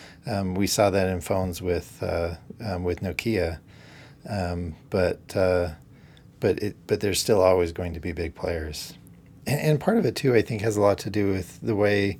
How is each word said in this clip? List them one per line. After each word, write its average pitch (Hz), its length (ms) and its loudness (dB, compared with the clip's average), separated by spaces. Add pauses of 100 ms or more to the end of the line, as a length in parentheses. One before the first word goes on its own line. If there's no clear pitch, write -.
(260)
Um, 98 300 -2
we 101 100 2
saw 101 240 4
that 95 180 2
in 90 120 -2
phones 92 420 -4
with, 87 400 -4
uh, 85 320 -2 (300)
um, 90 180 -4
with 87 180 -2
Nokia, 90 600 -2 (680)
um, 87 460 -4 (160)
but, 90 460 0
uh, 90 340 2 (680)
but 98 200 2
it, 104 160 -4 (120)
but 104 100 2
there's 98 220 0
still 104 200 4
always 92 300 6
going 87 240 -6
to 82 60 -8
be 87 100 -4
big 85 240 -6
players. 80 600 -6 (520)
And, 135 140 0
and 151 200 2
part - 160 0
of 117 100 2
it, 117 100 0
too, 131 180 2
I 107 80 6
think, 107 200 -4
has 110 140 0
a 104 40 2
lot 101 180 6
to - 120 -6
do 101 200 0
with 95 320 -4
the 113 140 0
way 101 440 2